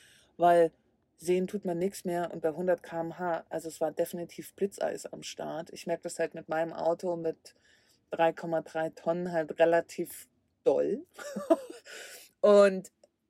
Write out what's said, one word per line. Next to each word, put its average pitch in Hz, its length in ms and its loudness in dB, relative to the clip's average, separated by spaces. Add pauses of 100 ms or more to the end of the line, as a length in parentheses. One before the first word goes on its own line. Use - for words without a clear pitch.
(360)
weil 170 360 6 (460)
sehen 180 280 0
tut 196 180 -8
man 170 140 -2
nix 196 260 -2
mehr 175 280 -4
und 165 80 -10
bei 160 100 0
hundert 175 320 0
K 165 180 -8
M 165 180 -6
H, 175 300 -4
also 160 200 -8
es - 120 -10
war 156 120 0
definitiv 170 640 -8
Blitzeis - 520 -4
am - 160 -14
Start. 156 500 -10
Ich - 140 -14
merk 170 160 -4
das 170 160 -10
halt 165 160 -2
mit 160 140 -14
meinem 160 240 -2
Auto 170 440 -2
mit 165 380 -8 (560)
drei 165 220 2
Komma 165 300 -4
drei 160 280 -4
Tonnen 175 400 -4
halt 160 300 -2
relativ 170 680 0 (360)
doll. 156 420 2 (640)
<laughs> - 720 -18
Und 202 500 6 (400)